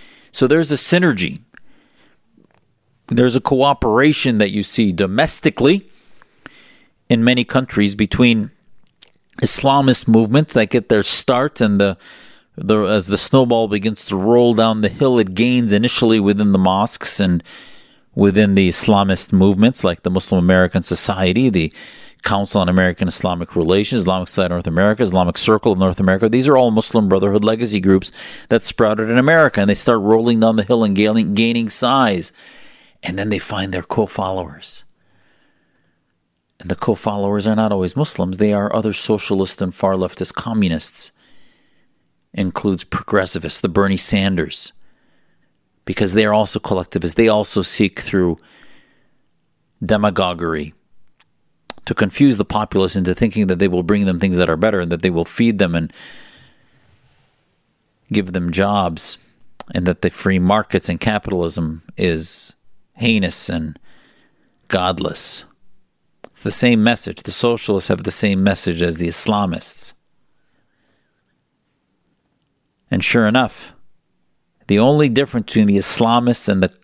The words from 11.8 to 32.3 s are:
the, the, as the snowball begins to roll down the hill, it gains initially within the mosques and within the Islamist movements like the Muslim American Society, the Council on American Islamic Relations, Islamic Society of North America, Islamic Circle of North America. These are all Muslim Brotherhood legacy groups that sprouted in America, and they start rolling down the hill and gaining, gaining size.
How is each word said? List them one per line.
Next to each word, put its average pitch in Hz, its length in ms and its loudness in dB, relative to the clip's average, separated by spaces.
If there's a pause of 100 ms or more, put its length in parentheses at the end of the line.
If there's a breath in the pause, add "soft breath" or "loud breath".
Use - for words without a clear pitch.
the, 98 160 2 (600 loud breath)
the, 107 260 0
as 98 240 0
the 98 100 0
snowball 120 520 2
begins 104 380 -4
to 98 100 -4
roll 120 380 4
down 110 260 2
the 107 80 0
hill, 127 320 2
it 95 140 -2
gains 120 380 0
initially 113 460 2
within 101 320 2
the 98 80 4
mosques 95 600 -2
and 90 240 0 (720 loud breath)
within 101 400 4
the 95 120 4
Islamist 98 640 0
movements 101 520 4
like 87 180 -2
the 92 80 -4
Muslim 92 320 0
American 92 400 2
Society, 92 640 0
the 87 240 0 (520 loud breath)
Council 101 360 -2
on 90 80 2
American 92 380 2
Islamic 87 480 -4
Relations, 95 480 0
Islamic 92 240 -2
Society 95 200 -2
of 87 100 -4
North 87 100 -6
America, 98 380 0
Islamic 90 340 0
Circle 110 320 2
of 95 80 2
North 92 220 0
America. 95 280 2
These 127 200 2
are 143 80 6
all 123 160 4
Muslim 110 360 0
Brotherhood 98 360 2
legacy 110 340 0
groups 95 320 2 (380 loud breath)
that 113 160 0
sprouted 110 460 0
in 120 80 2
America, 147 420 4
and 101 100 2
they 101 40 2
start 113 260 2
rolling 113 400 4
down 110 160 4
the 107 80 0
hill 117 180 2
and 101 140 0
gaining, 107 380 2
gaining 117 340 0
size. 120 640 0 (720 loud breath)